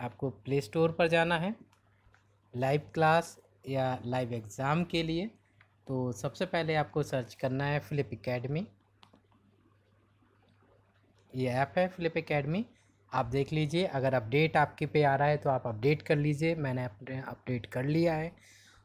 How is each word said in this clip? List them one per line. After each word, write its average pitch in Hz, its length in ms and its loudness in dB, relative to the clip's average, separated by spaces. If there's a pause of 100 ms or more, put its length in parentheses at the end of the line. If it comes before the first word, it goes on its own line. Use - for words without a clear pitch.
आपको 127 300 -6
प्ले 135 300 -2
स्टोर 165 320 0
पर 170 160 2
जाना 170 300 4
है 190 160 -2 (1000)
लाइव 139 400 0
क्लास 160 440 4 (300)
या 131 380 0
लाइव 123 260 -2
एग्जाम 131 520 -2
के 165 180 0
लिए। 165 280 -2 (580)
तो 127 240 -2
सबसे 147 340 -4
पहले 165 280 -2
आपको 151 280 0
सर्च 127 320 -4
करना 135 300 -2
है 147 160 0
फ्लिप 143 320 -2
एकेडमी। 127 540 -4 (2750)
ये 127 180 -2
ऐप 131 260 0
है 180 120 4
फ्लिप 170 280 -4
एकेडमी, 156 480 0 (480)
आप 127 140 0
देख 135 260 -2
लीजिए। 156 340 0
अगर 135 280 0
अपडेट 139 420 2
आपके 151 300 2
पे 151 160 4
आ 139 120 6
रहा 143 140 2
है 147 80 4
तो 147 140 -2
आप 127 160 -2
अपडेट 123 360 2
कर 160 140 2
लीजिए, 151 380 2
मैंने 127 300 -2
अपने 131 360 -10
अपडेट 127 460 -6
कर 127 180 -4
लिया 160 300 2
है। 160 180 -4 (520)